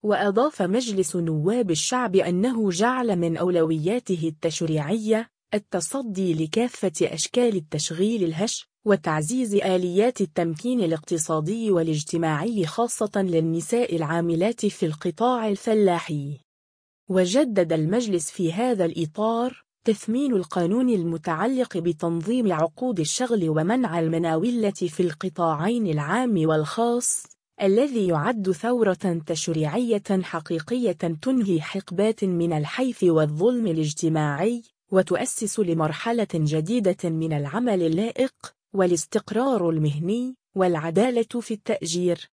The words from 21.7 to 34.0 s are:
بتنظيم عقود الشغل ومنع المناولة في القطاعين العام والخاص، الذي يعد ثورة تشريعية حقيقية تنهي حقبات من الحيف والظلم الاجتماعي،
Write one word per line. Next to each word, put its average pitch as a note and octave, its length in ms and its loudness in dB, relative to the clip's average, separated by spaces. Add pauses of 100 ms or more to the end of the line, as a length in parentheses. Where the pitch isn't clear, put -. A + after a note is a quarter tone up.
بتنظيم F3 760 0
عقود E3+ 460 -2
الشغل G3 500 0
ومنع F3 500 0
المناولة E3 720 0
في F3 280 -6
القطاعين F3+ 880 0
العام E3 600 0
والخاص، A3+ 760 0 (380)
الذي A3 460 2
يعد F#3 440 0
ثورة F#3+ 720 0
تشريعية E3+ 840 0
حقيقية F#3 840 -2 (300)
تنهي G3+ 400 0
حقبات G3 600 -2
من E3+ 300 0
الحيف F3+ 500 -2
والظلم E3+ 640 4
الاجتماعي، D#3+ 960 0 (280)